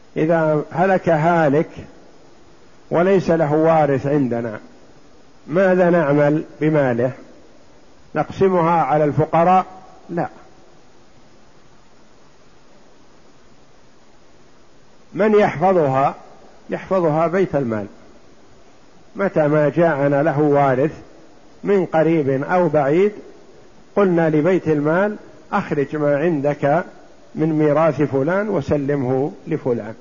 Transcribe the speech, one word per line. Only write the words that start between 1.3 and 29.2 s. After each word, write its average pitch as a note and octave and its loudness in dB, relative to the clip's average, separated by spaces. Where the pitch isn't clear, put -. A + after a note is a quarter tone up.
وليس F3+ 2
له D#3+ 0
وارث D3+ 2
عندنا، A#2 -2
ماذا F3+ 2
نعمل D3 2
بماله؟ C3 0
نقسمها E3+ 0
على D3+ 0
الفقراء؟ E3 2
لا. E3+ -6
من G#3 2
يحفظها؟ D#3+ 2
يحفظها E3+ -2
بيت F3 -2
المال. A2 -4
متى E3+ 0
ما D3+ 2
جاءنا C#3+ 0
له D3 0
وارث C#3+ 2
من F#3 0
قريب D#3 0
أو F3 0
بعيد D3+ 2
قلنا E3+ 2
لبيت D#3+ 0
المال D#3+ 0
أخرج D#3 -4
ما D3 0
عندك D3 -2
من D#3 -2
ميراث D3+ 0
فلان D3+ -2
وسلمه C#3+ -2